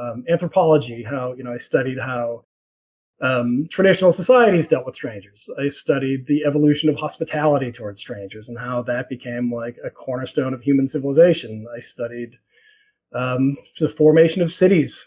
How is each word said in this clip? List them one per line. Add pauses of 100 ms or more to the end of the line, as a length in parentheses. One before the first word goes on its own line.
um,
anthropology,
how,
you
know,
I
studied
how, (760)
um,
traditional
societies
dealt
with
strangers. (100)
I
studied
the
evolution
of
hospitality
towards
strangers
and
how
that
became,
like,
a
cornerstone
of
human
civilization.
I
studied, (760)
um, (240)
the
formation
of
cities,